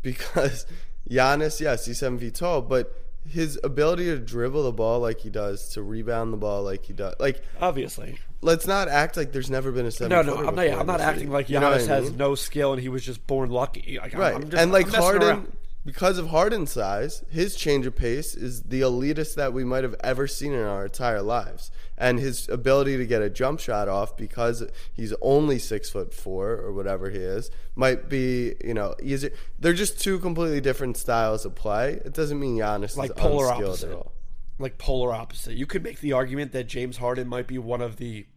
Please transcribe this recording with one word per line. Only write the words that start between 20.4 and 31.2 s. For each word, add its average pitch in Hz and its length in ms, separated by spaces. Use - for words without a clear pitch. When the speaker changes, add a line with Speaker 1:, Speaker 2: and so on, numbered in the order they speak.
Speaker 1:
in 120 100
our 101 220
entire 113 360
lives. 110 480
And 123 220
his 131 300
ability 135 480
to 127 80
get 113 160
a 104 80
jump 131 300
shot 104 280
off 98 300
because 117 460
he's 110 300
only 139 380
six-foot-four 95 960
or 101 200
whatever 98 380
he 104 80
is 95 320
might 127 340
be, 127 540
you 117 100
know, 101 300
easier. 135 280
They're 170 140
just 196 280
two 196 160
completely 165 440
different 127 360
styles 110 480